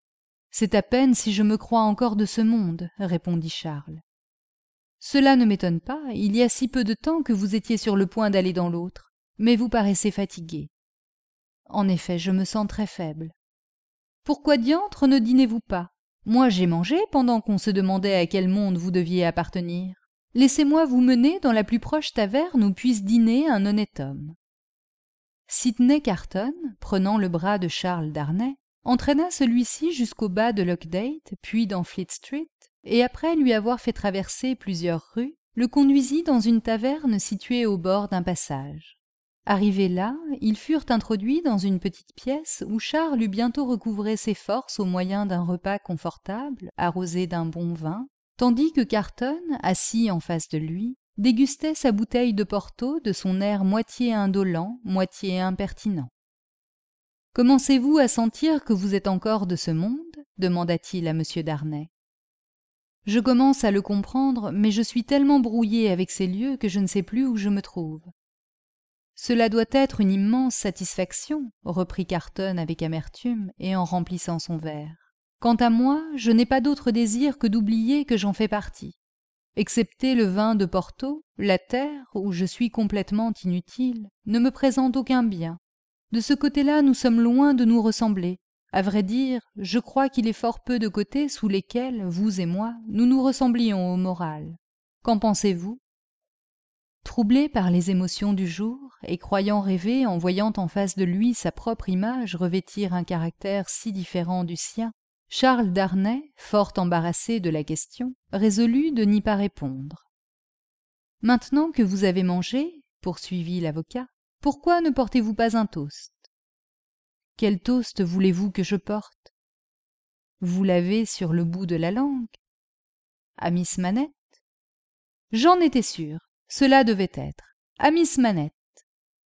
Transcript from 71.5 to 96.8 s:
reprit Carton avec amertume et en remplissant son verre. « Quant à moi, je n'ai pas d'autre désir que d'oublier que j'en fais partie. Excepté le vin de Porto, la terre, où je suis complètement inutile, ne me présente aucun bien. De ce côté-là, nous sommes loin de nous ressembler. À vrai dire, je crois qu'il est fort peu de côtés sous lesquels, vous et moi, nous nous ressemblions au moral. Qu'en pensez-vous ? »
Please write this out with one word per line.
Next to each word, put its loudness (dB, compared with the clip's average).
reprit -4
Carton -6
avec -4
amertume -6
et -4
en 0
remplissant -4
son -8
verre. « -10
Quant 2
à 2
moi, 2
je 0
n'ai 6
pas 0
d'autre 0
désir 0
que 0
d'oublier 0
que 0
j'en -2
fais 0
partie. -8
Excepté 0
le 4
vin 2
de 2
Porto, -6
la 2
terre, -6
où -4
je -2
suis -2
complètement -2
inutile, -4
ne 0
me 4
présente 2
aucun 2
bien. -2
De 0
ce 2
côté-là, 2
nous 6
sommes 2
loin 6
de 4
nous 6
ressembler. 0
À 2
vrai 0
dire, -2
je -2
crois 0
qu'il 0
est -2
fort -4
peu -2
de -2
côtés -2
sous -4
lesquels, -4
vous -2
et -2
moi, -4
nous 0
nous 4
ressemblions 2
au -2
moral. -6
Qu'en 2
pensez-vous ? » 0